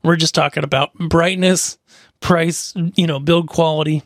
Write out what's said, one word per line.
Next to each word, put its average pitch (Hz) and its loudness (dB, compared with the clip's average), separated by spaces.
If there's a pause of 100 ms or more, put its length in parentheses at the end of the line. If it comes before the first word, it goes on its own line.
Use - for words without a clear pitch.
we're 170 4
just 160 -2
talking 147 0
about 139 -2
brightness, 180 0 (420)
price, 170 -2 (220)
you 175 4
know, 143 -4
build 165 2
quality 156 0